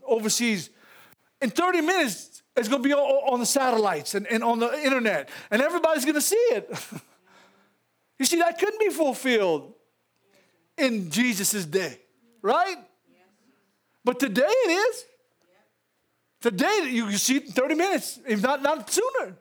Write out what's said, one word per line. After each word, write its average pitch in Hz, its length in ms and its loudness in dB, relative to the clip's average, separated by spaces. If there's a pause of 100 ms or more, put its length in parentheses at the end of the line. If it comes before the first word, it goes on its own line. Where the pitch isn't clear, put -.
overseas. 220 680 0 (680)
In 254 100 0
thirty 359 300 2
minutes, 311 640 -2 (140)
it's 226 120 0
gonna 254 140 0
be 277 100 2
o-, 285 60 4
o-, 277 340 2
on 247 80 0
the 233 60 -2
satellites 214 680 0
and, 202 120 -2
and 226 180 -2
on 233 140 2
the 240 260 -2
internet, 220 460 0 (200)
and 220 120 2
everybody's 320 420 2
gonna 294 160 0
see - 160 0
it. 440 340 0 (140)
<laughs> - 160 -16 (1200)
You 269 80 -2
see, 339 100 2
that 339 220 2
couldn't 427 200 -2
be 427 120 2
fulfilled 226 800 0 (1040)
in 226 340 -2
Jesus' 202 540 -2
day, 160 340 -4 (440)
right? 339 340 0 (1300)
But 247 160 -2
today 247 260 0
it 453 240 2
is. 415 360 0 (1300)
Today, 294 500 0
you, 226 180 -2
you 202 100 -2
see 262 180 0
it 285 100 -4
in 196 60 -16
thirty 277 220 0
minutes, 339 520 -2
if 214 160 -2
not, 269 200 0
not 285 280 -2
sooner. 466 500 -2